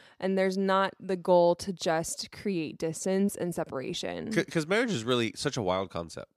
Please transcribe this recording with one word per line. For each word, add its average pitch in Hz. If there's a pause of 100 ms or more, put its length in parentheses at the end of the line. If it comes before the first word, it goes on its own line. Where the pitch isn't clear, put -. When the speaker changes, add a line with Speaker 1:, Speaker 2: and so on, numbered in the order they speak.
(180)
Speaker 1:
and 190
there's 190
not 190
the 190
goal 175
to -
just 165
create 165
distance 190
and 175
separation. -
Speaker 2:
C-, 165
'cause 156
marriage 214
is 117
really 120
such -
a 123
wild 92
concept. -